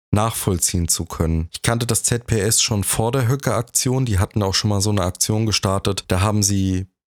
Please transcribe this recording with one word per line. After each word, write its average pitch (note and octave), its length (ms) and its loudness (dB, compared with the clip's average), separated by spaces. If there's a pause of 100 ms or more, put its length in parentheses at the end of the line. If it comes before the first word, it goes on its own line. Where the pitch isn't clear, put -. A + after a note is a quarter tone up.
(120)
nachvollziehen G2 760 0
zu - 160 -2
können. E2 480 -2
Ich - 100 -12
kannte A#2 240 0
das A#2 160 0
Z - 240 -2
P A2+ 140 0
S A2 220 2
schon G2+ 220 0
vor A2+ 280 0
der B2+ 160 2
Höcke-Aktion. B2+ 760 0
Die G#2 120 0
hatten G#2 240 0
auch F#2+ 120 0
schon - 160 0
mal G2+ 100 0
so G#2 100 0
eine G2+ 120 0
Aktion G#2+ 440 -2
gestartet. G2 600 -2
Da F#2 120 0
haben G#2 220 2
sie F#2+ 440 0 (200)